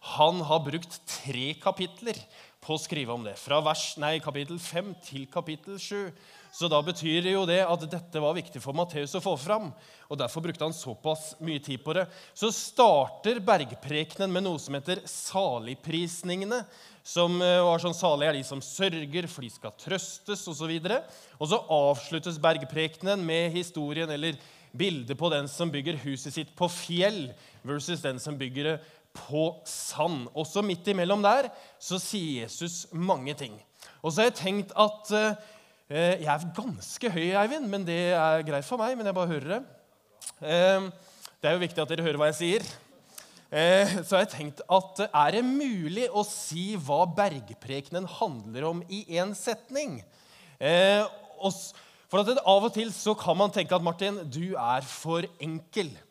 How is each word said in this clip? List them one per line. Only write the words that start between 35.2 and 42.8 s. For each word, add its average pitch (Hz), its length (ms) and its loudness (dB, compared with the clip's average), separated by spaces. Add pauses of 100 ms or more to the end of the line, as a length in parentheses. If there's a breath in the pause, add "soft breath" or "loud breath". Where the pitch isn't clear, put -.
eh, 170 340 2
jeg 151 100 2
er 160 240 -2
ganske 220 540 -6
høy, 170 260 0
Eivind, 233 320 2
men 196 160 -2
det 175 320 2
er 160 240 4
greit 143 240 -2
for 254 120 -4
meg, 240 200 0
men 220 80 -4
jeg 196 80 0
bare 180 140 2
hører 147 200 -2
det. 220 160 -2 (800)
Eh, 185 480 4 (500 loud breath)
det 151 100 2
er 160 40 6
jo 180 140 0
viktig 170 140 -2
at 147 60 0
dere 165 160 -2
hører 151 140 2
hva 151 160 4
jeg 160 80 -6
sier. 185 240 2 (880 loud breath)